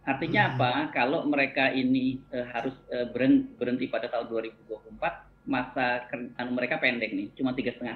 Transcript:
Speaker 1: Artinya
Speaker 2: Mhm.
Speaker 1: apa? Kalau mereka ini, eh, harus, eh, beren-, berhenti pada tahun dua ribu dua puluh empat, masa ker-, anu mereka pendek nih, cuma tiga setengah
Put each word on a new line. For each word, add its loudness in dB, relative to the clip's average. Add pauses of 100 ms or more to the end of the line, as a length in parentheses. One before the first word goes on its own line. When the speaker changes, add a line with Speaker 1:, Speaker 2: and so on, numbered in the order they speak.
Speaker 1:
Artinya 2
Speaker 2:
Mhm. 4
Speaker 1:
apa? 4 (180)
Kalau 0
mereka 2
ini, 2 (160)
eh, -2
harus, -4 (160)
eh, -2
beren-, 4
berhenti -2
pada -2
tahun -2
dua -4
ribu -8
dua -10
puluh -20
empat, -2 (320)
masa -2
ker-, -10
anu -4
mereka -2
pendek 0
nih, -4
cuma -2
tiga -4
setengah -8